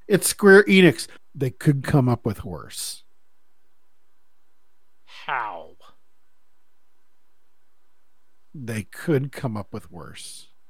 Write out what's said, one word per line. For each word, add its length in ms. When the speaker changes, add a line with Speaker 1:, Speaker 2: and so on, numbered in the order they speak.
Speaker 1:
It's 220
Square 360
Enix. 440
They 160
could 320
come 260
up 180
with 180
worse. 580
Speaker 2:
How? 640
Speaker 1:
They 300
could 480
come 240
up 160
with 180
worse. 580